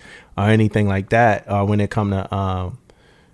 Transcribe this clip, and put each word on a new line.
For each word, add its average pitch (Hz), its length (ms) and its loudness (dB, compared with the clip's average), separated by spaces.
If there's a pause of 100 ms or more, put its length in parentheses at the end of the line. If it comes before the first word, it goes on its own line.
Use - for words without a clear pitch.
(380)
or 98 80 0
anything 107 420 2
like 98 220 -2
that, 113 400 2
uh, 101 160 0
when 104 160 0
it 101 80 -2
come 101 220 -2
to, 95 220 -4
um, 92 440 -4 (560)